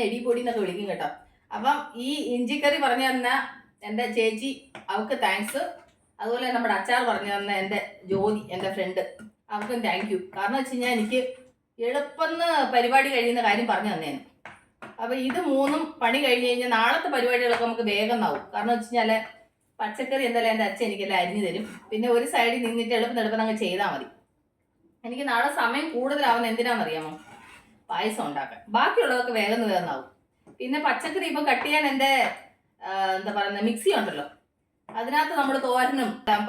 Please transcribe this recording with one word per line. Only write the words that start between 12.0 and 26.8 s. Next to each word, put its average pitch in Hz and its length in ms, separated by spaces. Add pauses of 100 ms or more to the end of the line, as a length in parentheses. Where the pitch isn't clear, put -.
പരിപാടി 254 380
കഴിയുന്ന 240 360
കാര്യം 220 240
പറഞ്ഞു 208 220
തന്നേന്. 160 260 (840)
അപ്പൊ 233 120 (140)
ഇത് 269 120 (120)
മൂന്നും 277 300 (200)
പണി 240 220
കഴിഞ്ഞ് 247 260
കഴിഞ്ഞാൽ 247 280
നാളത്തെ 247 380
പരിപാടികളൊക്കെ 240 520
നമുക്ക് 233 240
വേഗം 214 360
ആവും. - 140 (120)
കാരണം 208 220
വെച്ച് 220 120
കഴിഞ്ഞാല് 220 300 (640)
പച്ചക്കറി 262 480
എന്തായാലും 233 240
എൻ്റെ 220 160
അച്ഛൻ - 180
എനിക്കെല്ലാം 196 340
അരിഞ്ഞു 196 240
തരും. 196 200 (260)
പിന്നെ 220 240
ഒരു 240 180
സൈഡിൽ 240 320
നിന്നിട്ട് 233 320
എളുപ്പം 240 240
എളുപ്പം 220 220
അങ്ങ് 220 220
ചെയ്താൽ 190 280
മതി. - 140 (1000)
എനിക്ക് 262 240
നാളെ 240 180 (100)
സമയം 254 340
കൂടുതലാവുന്ന 247 580
എന്തിനാണെന്നറിയാമോ? 208 600 (800)